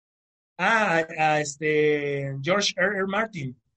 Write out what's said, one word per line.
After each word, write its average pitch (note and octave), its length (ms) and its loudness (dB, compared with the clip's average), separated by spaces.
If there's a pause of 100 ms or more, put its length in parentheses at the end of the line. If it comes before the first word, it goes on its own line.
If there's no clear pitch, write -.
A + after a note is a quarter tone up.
(560)
Ah, F#3+ 480 2 (140)
a, D#3 40 0 (120)
a D3+ 60 2
este, D3 1000 0
George F#3+ 340 0
R G3 220 0
R F#3+ 80 -2
Martin. G3 500 -4 (200)